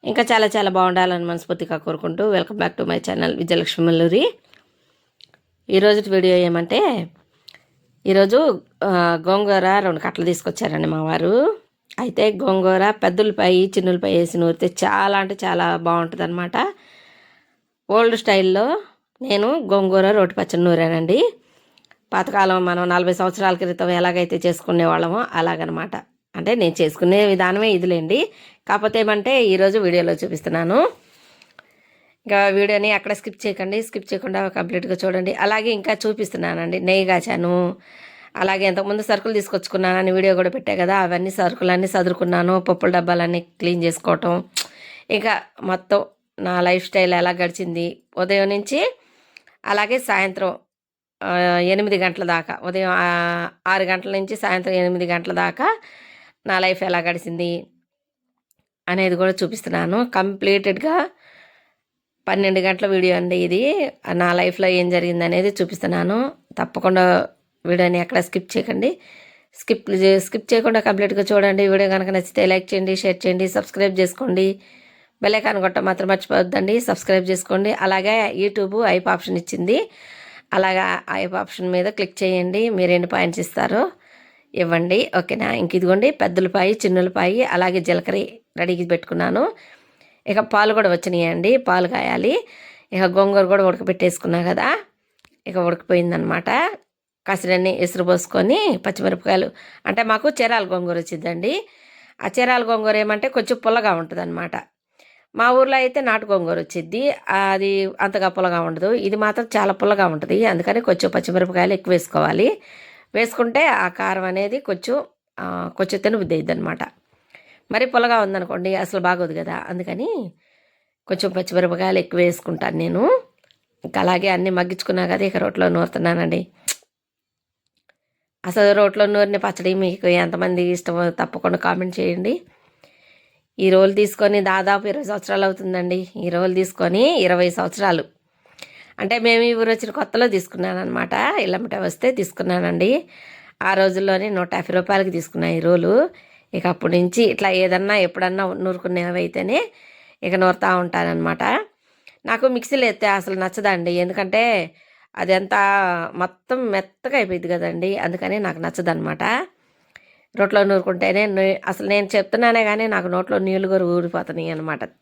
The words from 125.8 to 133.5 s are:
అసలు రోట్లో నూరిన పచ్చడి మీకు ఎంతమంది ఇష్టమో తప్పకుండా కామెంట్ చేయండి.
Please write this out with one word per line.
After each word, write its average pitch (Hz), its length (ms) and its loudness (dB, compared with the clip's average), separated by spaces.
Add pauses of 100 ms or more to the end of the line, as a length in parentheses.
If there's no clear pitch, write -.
అసలు 202 280 4
రోట్లో 202 320 4
నూరిన 202 320 2
పచ్చడి 190 360 -2
మీకు 185 340 0
ఎంతమంది 175 540 2
ఇష్టమో 175 480 0
తప్పకుండా 175 480 -2
కామెంట్ 180 420 -2
చేయండి. 185 420 -2 (1200)